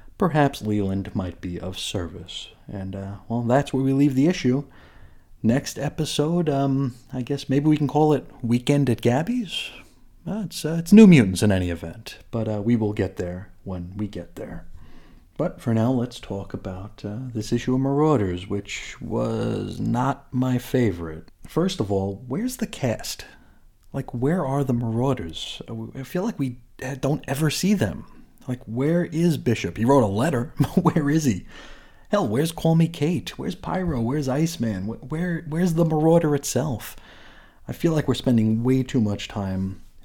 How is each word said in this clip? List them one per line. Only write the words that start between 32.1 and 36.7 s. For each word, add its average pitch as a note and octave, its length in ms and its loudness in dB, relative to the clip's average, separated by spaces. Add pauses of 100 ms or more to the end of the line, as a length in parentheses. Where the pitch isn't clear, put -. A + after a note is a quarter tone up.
Hell, G#2 180 0
where's C#3 240 0
Call E3 240 2
Me E3 100 6
Kate? D#3 500 -4
Where's C#3+ 200 -6
Pyro? E3+ 440 -4
Where's C3 280 -2
Iceman? B2 560 -2
Wh-, A#2 260 -10
where, E3+ 380 -4
where's E3 260 0
the E3+ 100 4
Marauder D#3 520 4
itself? C#3 580 -4 (720)